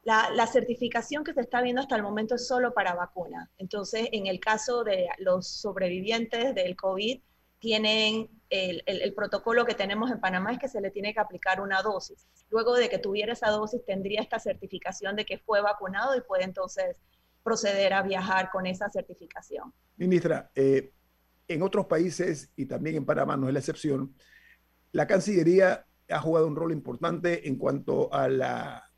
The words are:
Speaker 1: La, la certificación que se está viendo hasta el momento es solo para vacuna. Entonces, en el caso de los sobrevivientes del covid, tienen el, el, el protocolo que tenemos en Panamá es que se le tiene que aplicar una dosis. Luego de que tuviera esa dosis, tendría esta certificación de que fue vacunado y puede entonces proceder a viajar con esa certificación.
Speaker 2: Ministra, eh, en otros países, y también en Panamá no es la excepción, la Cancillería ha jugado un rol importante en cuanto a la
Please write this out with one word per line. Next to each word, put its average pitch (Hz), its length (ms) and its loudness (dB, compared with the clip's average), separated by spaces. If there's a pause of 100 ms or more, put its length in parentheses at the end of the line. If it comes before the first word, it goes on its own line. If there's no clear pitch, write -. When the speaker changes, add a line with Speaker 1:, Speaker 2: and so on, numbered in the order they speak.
Speaker 1:
La, 220 320 4
la 226 100 4
certificación 240 760 -2
que 330 100 -8
se 262 60 2
está 240 200 0
viendo 247 200 0
hasta 269 160 -2
el 208 80 0
momento 220 320 -2
es 240 100 -6
solo 247 260 2
para 185 220 2
vacuna. 175 640 -8
Entonces, 208 540 -4
en 196 160 -4
el 185 100 -2
caso 226 460 0
de 185 240 0 (100)
los 185 300 0
sobrevivientes 214 1040 -2
del 180 220 -2
covid, 202 440 -2 (380)
tienen 220 720 2 (180)
el, 185 380 -2
el, 190 160 -2
el 196 100 0
protocolo 226 540 0
que 220 80 0
tenemos 202 360 -2
en 226 80 -2
Panamá 185 340 0
es 247 60 -4
que 262 100 -6
se 214 120 -6
le 196 100 -4
tiene 208 220 -6
que 220 80 -2
aplicar 190 400 -2
una 196 220 0
dosis. - 440 -6 (220)
Luego 226 260 2
de 240 140 4
que 190 100 -2
tuviera 208 360 -2
esa 226 160 0
dosis, 214 340 -2
tendría 196 380 -2
esta 226 160 -4
certificación 190 760 -6
de 208 120 -4
que 190 100 -6
fue 208 240 2
vacunado 208 560 0
y 247 60 -2
puede 185 220 0
entonces 185 520 -4 (480)
proceder 196 480 2
a 196 80 4
viajar 190 500 0
con 185 160 -2
esa 185 220 -2
certificación. - 840 -10 (240)
Speaker 2:
Ministra, 175 560 2
eh, 135 360 4 (560)
en 165 160 -2
otros 190 220 0
países, 165 720 0
y 139 80 -4
también 151 320 -4
en 143 80 -2
Panamá 143 320 0
no 135 100 0
es 180 60 0
la 175 80 2
excepción, 139 540 -4 (800)
la 156 140 2
Cancillería 185 800 6 (240)
ha 151 120 -2
jugado 160 260 4
un 151 100 -2
rol 165 160 -2
importante 170 720 -2
en 131 100 -2
cuanto 135 560 0
a 139 140 2
la 123 720 -2